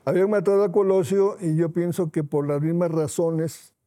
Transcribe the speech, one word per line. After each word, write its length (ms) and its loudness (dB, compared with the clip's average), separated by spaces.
Habían 260 2
matado 340 2
a 80 -2
Colosio 680 2
y 160 0
yo 160 0
pienso 380 -2
que 140 -4
por 240 -2
las 120 -2
mismas 300 0
razones 840 -4